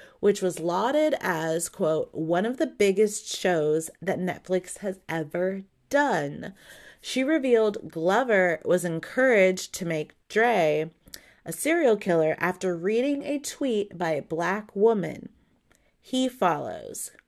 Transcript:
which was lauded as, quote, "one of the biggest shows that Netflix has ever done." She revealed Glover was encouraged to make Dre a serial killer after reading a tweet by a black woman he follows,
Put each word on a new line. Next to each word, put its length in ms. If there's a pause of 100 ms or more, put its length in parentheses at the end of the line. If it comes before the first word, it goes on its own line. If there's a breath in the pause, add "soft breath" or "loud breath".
(200 loud breath)
which 220
was 180
lauded 600
as, 480
quote, 440
"one 320
of 120
the 100
biggest 600
shows 640 (140)
that 160
Netflix 600
has 200 (100)
ever 540 (260)
done." 640 (480 loud breath)
She 240
revealed 640
Glover 760
was 200
encouraged 920
to 100
make 300 (140)
Dre 640 (540 loud breath)
a 80
serial 440
killer 420
after 380
reading 480
a 160
tweet 580
by 120
a 120
black 540
woman 520 (720)
he 280
follows, 800 (180)